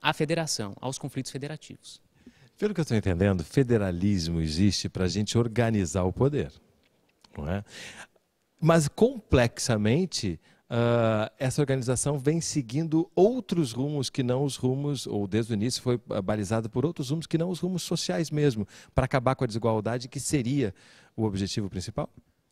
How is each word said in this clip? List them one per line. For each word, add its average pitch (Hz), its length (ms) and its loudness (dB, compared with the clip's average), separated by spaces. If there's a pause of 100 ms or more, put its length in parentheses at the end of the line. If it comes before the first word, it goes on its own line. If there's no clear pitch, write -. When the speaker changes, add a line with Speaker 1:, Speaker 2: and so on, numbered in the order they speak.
Speaker 1:
à 151 120 2
federação, 151 680 -2
aos 131 160 -6
conflitos - 340 -8
federativos. 143 720 -14 (560)
Speaker 2:
Pelo 208 160 0
que 170 60 -6
eu 160 40 4
estou 120 140 2
entendendo, 92 460 4
federalismo 95 960 2
existe 82 480 2
pra 92 200 -2
gente 101 300 -2
organizar 110 680 0
o 92 100 0
poder, 127 380 0 (880)
não 76 120 -6
é? 101 140 -4 (960)
Mas, 165 280 4
complexamente, 123 1500 2 (300)
ah, 117 720 2
essa 131 220 0
organização 135 580 0
vem 151 200 0
seguindo 156 760 -2
outros 185 560 2
rumos 135 380 -2
que - 120 -4
não 123 220 0
os 135 140 -2
rumos, 135 500 -2
ou 104 180 -2
desde 110 280 0
o - 20 0
início 113 260 -2
foi, 120 180 0 (120)
ah, 101 100 -2
balizada 107 480 -2
por 127 160 0
outros 160 240 -2
rumos 156 160 -2
que - 120 -2
não 170 120 0
os 175 100 -6
rumos 180 220 -2
sociais 175 480 -4
mesmo, 143 380 2 (260)
pra 131 120 2
acabar 127 280 2
com 131 100 -4
a 123 40 0
desigualdade, 113 600 -2
que 131 120 -10
seria 127 540 0 (420)
o 113 80 -2
objetivo 98 440 -2
principal? 95 400 -6 (440)